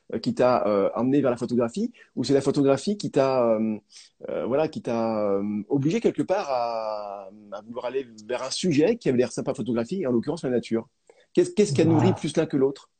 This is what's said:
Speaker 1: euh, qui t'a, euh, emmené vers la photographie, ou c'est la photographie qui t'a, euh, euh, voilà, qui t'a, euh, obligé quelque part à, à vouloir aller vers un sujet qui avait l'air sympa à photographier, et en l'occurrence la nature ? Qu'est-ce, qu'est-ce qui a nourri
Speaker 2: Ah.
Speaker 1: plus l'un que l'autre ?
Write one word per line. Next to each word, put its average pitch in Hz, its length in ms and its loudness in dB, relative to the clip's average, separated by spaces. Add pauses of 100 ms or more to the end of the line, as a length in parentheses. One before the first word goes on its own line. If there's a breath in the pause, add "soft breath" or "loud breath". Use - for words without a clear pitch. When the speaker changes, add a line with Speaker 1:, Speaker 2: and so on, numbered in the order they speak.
(140)
Speaker 1:
euh, 113 60 -4
qui 117 140 -2
t'a, 123 340 2
euh, 101 280 2
emmené 131 240 2
vers 135 120 2
la 120 60 -2
photographie, 123 540 -2 (240 soft breath)
ou 135 80 -4
c'est 120 100 0
la 135 80 4
photographie 139 560 2
qui 127 140 -6
t'a, 135 380 2
euh, 110 280 0 (520 soft breath)
euh, 78 160 -4
voilà, 143 220 0
qui 151 140 -8
t'a, 113 500 -2
euh, 98 120 0 (260)
obligé 143 300 0
quelque 196 240 0
part 180 260 -2
à, 107 800 -4 (240)
à 104 120 -12
vouloir 117 200 -10
aller 127 220 -6 (200)
vers 120 160 -6
un 131 80 -8
sujet 175 460 2
qui - 120 -4
avait 127 80 2
l'air 120 140 0
sympa - 200 -6
à - 20 -4
photographier, 120 480 -4
et 143 60 -2
en 127 40 0
l'occurrence 139 320 -2
la 147 80 -4
nature ? 113 360 -2 (460 soft breath)
Qu'est-ce, 175 180 4
qu'est-ce 202 220 2
qui 139 80 4
a 160 40 6
nourri 160 260 6
Speaker 2:
Ah. - 20 0
Speaker 1:
plus - 240 -4
l'un 160 80 2
que 151 120 -2
l'autre ? 135 320 0 (100)